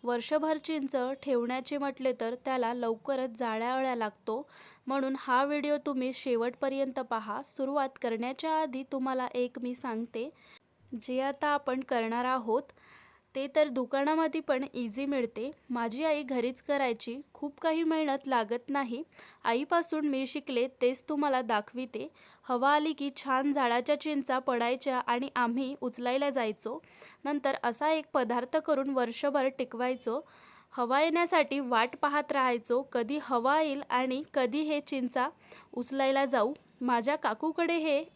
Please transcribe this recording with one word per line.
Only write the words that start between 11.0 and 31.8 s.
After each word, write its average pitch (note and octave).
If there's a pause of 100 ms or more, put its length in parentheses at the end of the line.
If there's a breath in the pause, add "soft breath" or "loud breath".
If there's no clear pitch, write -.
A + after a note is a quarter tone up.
जे B3+
आता C#4
आपण C#4+
करणार A#3
आहोत B3+ (720 loud breath)
ते C4+
तर D4+
दुकानामध्ये C#4+
पण C4+
इझी A#3+
मिळते. B3 (180)
माझी A#3+
आई D4+
घरीच B3+
करायची, C4 (120)
खूप -
काही E4
मेहनत D#4
लागत A#3
नाही. C#4 (400 loud breath)
आईपासून D4+
मी C4+
शिकले C4 (140)
तेच B3+
तुम्हाला C#4+
दाखविते. A#3+ (320 loud breath)
हवा C4
आली D4+
की C#4+
छान C#4
झाडाच्या B3
चिंचा C#4
पडायच्या B3
आणि B3
आम्ही B3+
उचलायला B3
जायचो. A#3 (400 loud breath)
नंतर C#4+
असा C4
एक D#4
पदार्थ B3
करून C#4+
वर्षभर C4
टिकवायचो. B3+ (500 loud breath)
हवा B3
येण्यासाठी E4
वाट B3 (120)